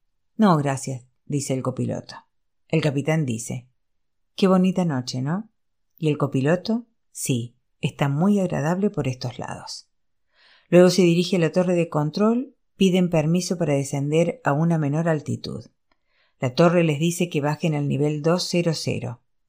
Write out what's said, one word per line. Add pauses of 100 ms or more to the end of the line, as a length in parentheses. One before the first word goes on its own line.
(380)
"No,
gracias", (220)
dice
el
copiloto. (540)
El
capitán
dice, (680)
"Qué
bonita
noche,
¿no?" (480)
Y
el
copiloto, (260)
"Sí, (240)
está
muy
agradable
por
estos
lados". (800)
Luego
se
dirige
a
la
torre
de
control, (200)
piden
permiso
para
descender
a
una
menor
altitud. (720)
La
torre
les
dice
que
bajen
al
nivel
dos
cero
cero, (280)